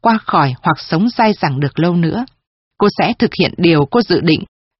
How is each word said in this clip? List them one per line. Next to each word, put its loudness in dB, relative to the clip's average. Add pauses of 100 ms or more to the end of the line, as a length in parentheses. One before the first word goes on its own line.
qua 2
khỏi 0 (100)
hoặc -2
sống -2
dai 0
dẳng -4
được -4
lâu 0
nữa. -2 (520)
Cô 2 (100)
sẽ 0
thực 2
hiện 0
điều 2
cô 2
dự 0
định 0 (360)